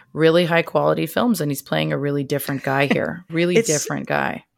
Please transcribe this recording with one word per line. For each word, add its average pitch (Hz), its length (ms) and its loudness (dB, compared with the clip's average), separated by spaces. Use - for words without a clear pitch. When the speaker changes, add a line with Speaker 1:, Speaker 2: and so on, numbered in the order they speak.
Speaker 1:
really 160 320 4
high-quality 160 600 0
films, 220 360 0
and 147 80 -2
he's 139 120 -4
playing 156 300 -2
a 143 60 -2
really 143 260 -2
different 139 380 -4
guy 139 240 0
here. - 400 -2
Speaker 2:
<laughs> - 40 -16
Speaker 1:
Really 175 260 0
Speaker 2:
It's 226 120 2
Speaker 1:
different 147 380 -2
guy. - 380 -2